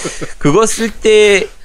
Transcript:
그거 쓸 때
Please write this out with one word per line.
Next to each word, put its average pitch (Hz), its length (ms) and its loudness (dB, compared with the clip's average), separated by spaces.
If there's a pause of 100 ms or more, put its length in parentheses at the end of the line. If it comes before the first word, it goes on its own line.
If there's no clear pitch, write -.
(380)
그거 220 260 2
쓸 220 260 -4
때 214 560 2 (180)